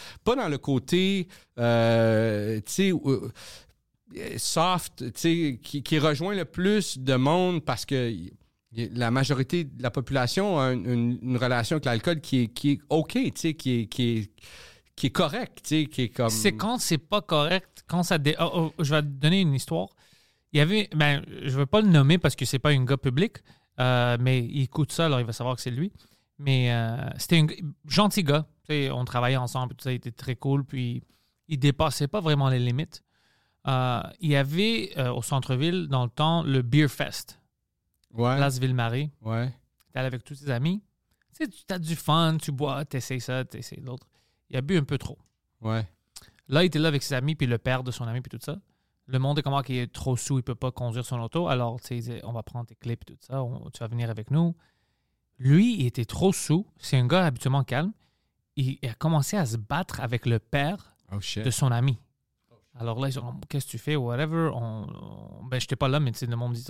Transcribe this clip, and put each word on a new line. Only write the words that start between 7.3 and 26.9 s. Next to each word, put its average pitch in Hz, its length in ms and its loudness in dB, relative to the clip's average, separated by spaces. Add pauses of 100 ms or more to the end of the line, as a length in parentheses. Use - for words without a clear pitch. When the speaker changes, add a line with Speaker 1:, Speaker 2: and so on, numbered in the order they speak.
Speaker 1:
parce - 220 -4
que 127 240 -2
y-, 90 220 -10 (400)
y-, 113 200 -6
la 117 200 0
majorité 135 500 0
de 131 220 -12
la 123 80 -2
population 139 680 0
a 131 140 2
une, 120 120 -2
une, 120 380 0
une 127 140 0
relation 123 400 0
avec 147 80 -2
l'alcool 135 360 0
qui 135 220 0
est, 120 60 0
qui - 240 0
est 139 60 0 (100)
OK, 160 240 0
tu 240 240 0
sais, 160 180 -2
qui 123 280 0
est, 104 40 -4
qui 117 320 0
est, 104 120 -6 (680)
qui - 120 0
est - 20 -10
correct, 175 540 -2
tu - 40 -12 (140)
sais, 143 40 -2
qui - 160 -4
est 117 60 0
comme 117 220 0
Speaker 2:
C'est 110 220 2
quand 202 260 -2
c'est 170 200 0
pas - 220 -2
correct, 170 680 0
quand 175 160 0
ça 175 120 2
dé-, 143 220 2
oh, 165 400 0
oh, 170 60 0
je 143 100 2
vais 151 80 4
te 147 60 -2
donner 147 320 2
une 165 120 4
histoire. 165 360 -2 (640)
Il 151 60 2
y - 20 8
avait, 196 340 2
ben, 147 300 4 (180)
je 143 160 -4
veux 139 80 2
pas 214 140 4
le 214 80 6
nommer 151 280 8
parce 160 200 2
que - 80 -4
c'est 120 160 0
pas 151 100 4
un 135 140 4
gars 131 120 2
public, 139 420 0 (420)
euh, 123 400 2
mais 127 240 4
il 120 180 -2
écoute 139 300 0
ça, 165 140 0
alors 143 120 2
il 120 80 -2
va 113 60 -4
savoir 120 240 -4
que - 60 -8
c'est 127 100 -6
lui. 151 180 -4 (480)
Mais, 131 340 4
euh, 117 240 0 (220)